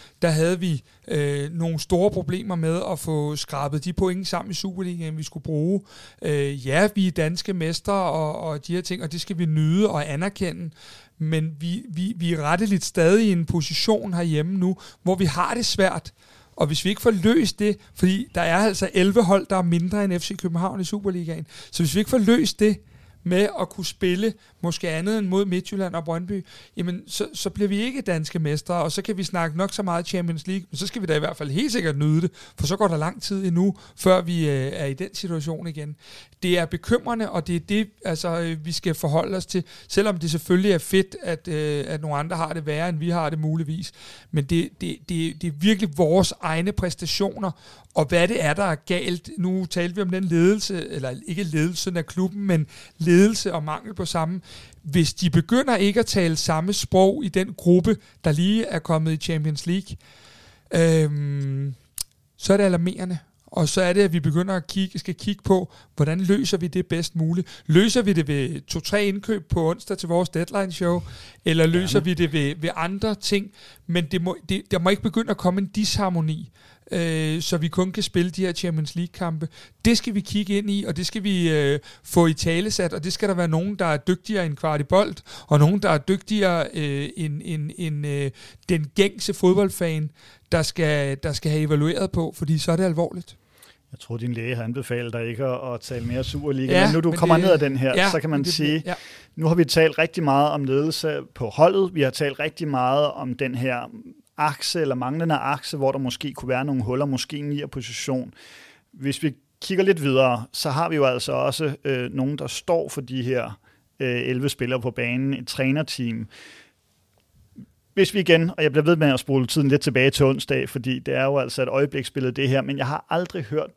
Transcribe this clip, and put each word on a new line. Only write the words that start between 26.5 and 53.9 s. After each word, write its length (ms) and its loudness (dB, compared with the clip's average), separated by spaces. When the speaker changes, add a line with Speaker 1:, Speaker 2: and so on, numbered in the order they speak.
Speaker 1:
jamen 300 -4
så, 260 -4
så 160 -6
bliver 180 0
vi 100 0
ikke 240 -2
danske 380 -4
mestre, 360 -2
og 160 -2
så 100 -6
kan 160 -6
vi 60 -4
snakke 340 -4
nok 160 -2
så 100 -4
meget 240 -2
Champions 400 -4
League, 240 -4
men 60 -10
så 100 -6
skal 140 -6
vi 60 -4
da 80 2
i 40 2
hvert 180 -4
fald 120 -6
helt 220 0
sikkert 260 0
nyde 240 2
det, 100 0
for 80 -2
så 100 -2
går 100 4
der 100 0
lang 240 -4
tid 240 -2
endnu, 300 4
før 260 4
vi, 280 0
øh, 240 0
er 120 -6
i 80 -4
den 220 -10
situation 520 -6
igen. 280 -10
Det 160 2
er 60 0
bekymrende, 640 -2
og 180 -4
det 80 -2
er 40 -2
det, 300 -2
altså, 340 -2
øh, 260 -4
vi 60 -6
skal 240 -2
forholde 420 0
os 80 -6
til, 180 -2
selvom 300 2
det 140 -4
selvfølgelig 400 2
er 60 4
fedt, 460 0
at, 240 -6
øh, 400 -2
at 140 -6
nogle 160 -4
andre 180 -4
har 180 -4
det 120 -6
værre, 240 -2
end 80 -2
vi 120 -2
har 200 0
det 100 -4
muligvis. 520 -2
Men 140 0
det, 240 0
det, 160 -6
det, 320 -4
det 60 -4
er 40 -2
virkelig 460 2
vores 440 4
egne 300 -2
præstationer, 800 -4
og 100 4
hvad 220 4
det 160 0
er, 100 2
der 100 0
er 120 2
galt. 640 -4
Nu 280 -2
talte 300 -4
vi 60 -2
om 80 -2
den 140 -2
ledelse, 680 2
eller 240 -6
ikke 160 -4
ledelsen 540 -2
af 80 -2
klubben, 360 -4
men 260 2
ledelse 400 6
og 100 -4
mangel 300 -8